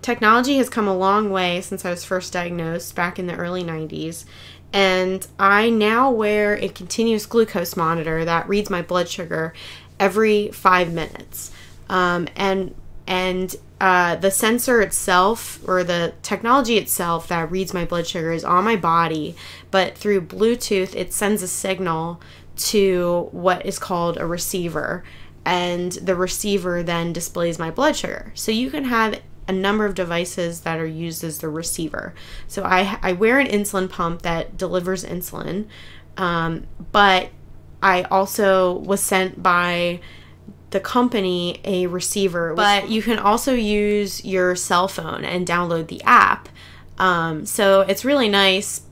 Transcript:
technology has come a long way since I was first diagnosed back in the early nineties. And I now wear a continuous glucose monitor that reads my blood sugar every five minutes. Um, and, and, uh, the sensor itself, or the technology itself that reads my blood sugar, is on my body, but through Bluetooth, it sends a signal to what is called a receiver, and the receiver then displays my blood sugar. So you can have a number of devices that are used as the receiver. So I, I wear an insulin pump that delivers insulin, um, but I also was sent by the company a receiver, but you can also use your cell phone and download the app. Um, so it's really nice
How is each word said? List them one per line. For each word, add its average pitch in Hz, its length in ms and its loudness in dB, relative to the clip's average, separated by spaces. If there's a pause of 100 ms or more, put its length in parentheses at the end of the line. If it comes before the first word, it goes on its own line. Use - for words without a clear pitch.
technology 240 560 4
has 254 120 2
come 214 180 0
a 185 100 2
long 202 320 2
way 180 300 0
since 190 240 -8
I 180 60 -2
was 175 160 -6
first 185 260 -4
diagnosed 170 640 -6
back 180 240 -2
in 180 80 -4
the 165 80 -6
early 180 260 -4
nineties. 156 640 -8 (460)
And 190 560 2 (100)
I 202 320 6
now 226 400 4
wear 208 460 2
a 196 140 -4
continuous 214 560 0
glucose 220 500 0
monitor 165 480 0
that 165 240 0
reads 208 220 0
my 180 120 -2
blood 175 280 0
sugar 165 440 -6 (460)
every 208 480 4
five 180 460 2
minutes. - 580 -10 (380)
Um, 175 460 0
and, 190 380 -2 (320)
and, 185 500 -2 (240)
uh, 180 360 4
the 190 160 2
sensor 233 500 2
itself, 190 840 2
or 180 160 2
the 170 300 -2 (100)
technology 233 540 2
itself 170 500 -2
that 165 240 -2
reads 185 220 -2
my 175 120 -2
blood 170 220 -2
sugar, 165 240 -4
is 165 120 -4
on 180 220 4
my 226 100 4
body, 165 600 0 (340)
but 190 260 2
through 202 260 0
Bluetooth, 196 760 0
it - 180 -6
sends 202 300 0
a 185 40 -6
signal 170 720 -4 (380)
to 180 720 2
what 175 360 0
is 196 100 -6
called 170 400 -2
a - 80 -4
receiver, 170 760 -4 (420)
and 175 460 0
the 180 240 -2
receiver 180 680 -2
then 170 320 -2
displays 170 460 -2
my 165 100 -4
blood 285 260 2
sugar. - 380 -8
So - 180 -4
you 247 200 0
can 294 140 -4
have 226 360 0 (260)
a 190 60 -2
number 202 320 2
of 190 80 -2
devices 170 680 -4
that 165 180 -4
are 165 80 -4
used 160 360 -6
as 160 140 -6
the 160 100 -8
receiver. 160 680 -6 (320)
So 196 160 -6
I, 190 400 2
I 185 100 0
wear 220 260 4
an 269 80 2
insulin 196 420 -2
pump 170 340 -4
that 165 340 -4
delivers 180 480 -2
insulin, 180 600 -6 (500)
um, 170 480 -2 (260)
but 196 380 4 (520)
I 185 220 4
also 190 720 2
was 185 280 -2
sent 185 400 0
by 175 600 2 (680)
the 196 120 0
company 185 840 0
a 180 240 0
receiver, 175 640 -2
but 202 360 4
you 220 120 2
can 226 160 0
also 220 360 2
use 208 720 0
your 180 280 2
cell 180 360 2
phone 160 340 -6
and 180 240 -2
download 170 400 0
the - 160 -12
app. - 460 6 (480)
Um, 165 480 0
so 196 360 4
it's 190 220 0
really 262 240 4
nice 196 540 2 (100)